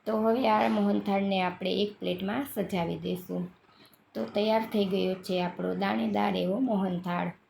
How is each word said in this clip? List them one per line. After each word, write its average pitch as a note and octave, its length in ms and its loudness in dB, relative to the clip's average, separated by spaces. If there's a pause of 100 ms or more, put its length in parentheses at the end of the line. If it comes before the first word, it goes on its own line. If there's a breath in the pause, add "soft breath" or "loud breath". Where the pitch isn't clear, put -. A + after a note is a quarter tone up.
તો G#3+ 160 -4
હવે A3+ 300 4
આ G#3+ 220 4
મોહનથાળને G3+ 680 2
આપણે F#3 380 -2
એક G3+ 180 2
પ્લેટમાં F#3+ 520 -2
સજાવી E3+ 520 -2
દઈશું. F3+ 440 -4 (640 loud breath)
તો A3 160 -8
તૈયાર A3 400 2
થઈ G#3 200 0
ગયો F#3 300 0
છે F#3 220 -4
આપણો F3+ 380 -2
દાણેદાર G#3 600 0
એવો F#3 240 0
મોહનથાળ. F3+ 720 0 (200)